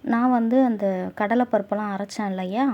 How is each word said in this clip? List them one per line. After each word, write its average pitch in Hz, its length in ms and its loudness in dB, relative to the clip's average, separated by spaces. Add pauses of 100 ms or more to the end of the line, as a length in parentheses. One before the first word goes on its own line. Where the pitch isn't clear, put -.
(140)
நான் 247 240 2
வந்து 226 200 2 (120)
அந்த 208 160 -2 (340)
கடலைப்பருப்பெல்லாம் 208 760 0
அரைச்சேன் 202 360 -6
இல்லையா 190 420 -2